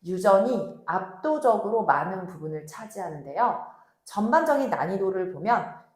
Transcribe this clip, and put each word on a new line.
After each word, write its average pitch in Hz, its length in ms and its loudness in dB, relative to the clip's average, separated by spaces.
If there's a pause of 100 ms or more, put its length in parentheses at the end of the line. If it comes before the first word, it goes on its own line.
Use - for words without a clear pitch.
유전이 196 800 2
압도적으로 220 1000 0
많은 170 420 0
부분을 151 400 -10
차지하는데요. 180 960 -4 (380)
전반적인 269 680 2
난이도를 185 640 -2
보면 185 420 -2 (220)